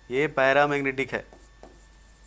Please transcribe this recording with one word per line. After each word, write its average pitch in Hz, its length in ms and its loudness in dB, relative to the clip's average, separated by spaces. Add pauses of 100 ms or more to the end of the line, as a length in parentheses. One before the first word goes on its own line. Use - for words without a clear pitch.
(100)
ये 139 180 0
पैरामैग्नेटिक 139 840 0
है, 110 120 -6 (1040)